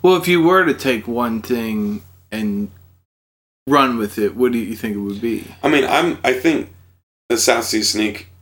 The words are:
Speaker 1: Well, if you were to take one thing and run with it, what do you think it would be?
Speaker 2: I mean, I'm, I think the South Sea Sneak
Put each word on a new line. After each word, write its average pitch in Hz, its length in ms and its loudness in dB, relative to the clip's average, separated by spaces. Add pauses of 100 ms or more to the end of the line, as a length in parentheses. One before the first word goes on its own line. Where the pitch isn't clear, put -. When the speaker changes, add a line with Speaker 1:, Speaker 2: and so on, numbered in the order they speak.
Speaker 1:
Well, 185 140 6
if 175 100 -2
you 175 160 4
were 180 220 6
to 147 100 2
take 120 320 -2
one 117 360 -2
thing 107 600 -4 (300)
and 107 400 -4 (960)
run 135 280 4
with 107 220 -4
it, 101 160 0
what 123 160 2
do 120 80 -2
you 110 160 -6
think 107 220 -8
it 101 40 -6
would 101 200 -8
be? 117 260 -4 (160)
Speaker 2:
I - 60 0
mean, 151 160 4
I'm, 165 400 0
I 127 80 2
think 147 380 0 (580)
the 117 100 0
South 117 280 2
Sea 107 180 -2
Sneak 104 420 -2 (160)